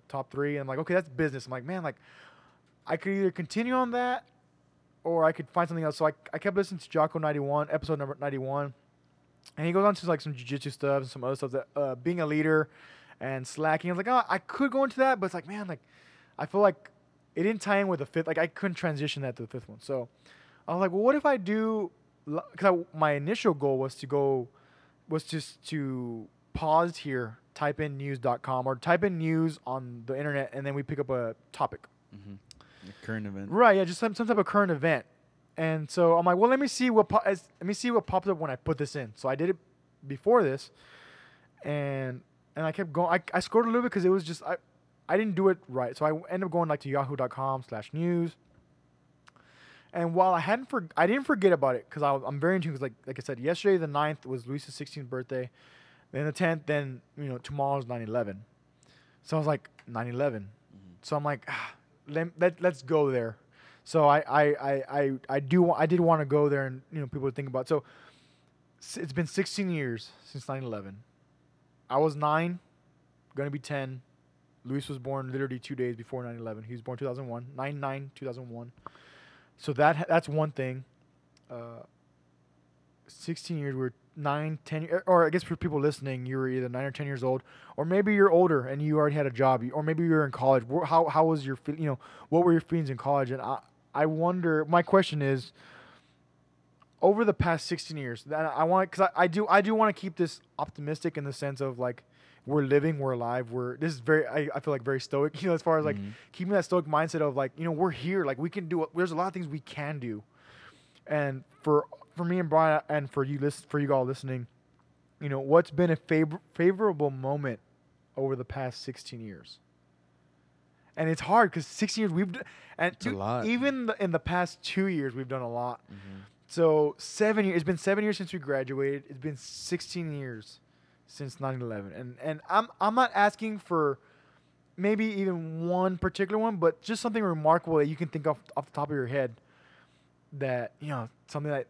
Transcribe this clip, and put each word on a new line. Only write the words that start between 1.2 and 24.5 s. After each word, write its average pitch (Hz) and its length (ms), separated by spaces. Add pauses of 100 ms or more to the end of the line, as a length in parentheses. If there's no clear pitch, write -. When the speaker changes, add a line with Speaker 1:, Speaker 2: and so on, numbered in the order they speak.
Speaker 1:
I'm 127 60
like, 127 120
"Man, 180 180
like, 147 140 (880)
I 165 100
could 196 160
either 196 180
continue 226 440
on 254 180
that 247 320 (800)
or 165 200
I 160 80
could 156 180
find 175 180
something 165 160
else." 151 120
So 156 100
I, 151 60 (220)
I 160 40
kept 190 180
listening 196 240
to - 100
Jocko 156 300
ninety-one, 147 500
episode 151 280
number 139 220
ninety-one. 139 540 (840)
And 151 100
he 170 60
goes 190 120
on 208 120
to, 170 100
like, 165 140
some 151 140
jiu-jitsu 131 360
stuff 139 280
and 131 120
some 127 140
other 135 120
stuff 131 160
that, 131 220
uh, 139 220
being 170 240
a 156 60
leader 156 420 (520)
and 131 260
slacking. 156 440
I - 40
was 190 100
like, 214 40
"Oh, 247 200
I 190 100
could - 340
go 269 120
into 262 120
that," 262 240
but 190 60
it's 180 80
like, 170 120
man, 202 220
like, 156 120 (580)
I 151 80
feel 196 140
like - 300 (460)
it 160 80
didn't 214 160
tie 202 180
in 196 80
with 175 140
the 139 60
fifth. 165 200
Like, 160 120
I 165 100
couldn't 185 280
transition 147 460
that 123 140
to 123 60
the 113 60
fifth 120 200
one. 113 120
So 127 280 (580)
I - 80
was 180 60
like, 190 100
"Well, 196 120
what 254 120
if 294 120
I 277 100
do," 214 540 (380)
l-, 151 140 (140)
'cause 185 220 (160)
I, - 40
my 151 140
initial 170 420
goal 139 240
was 135 180
to 143 100
go, 135 420 (600)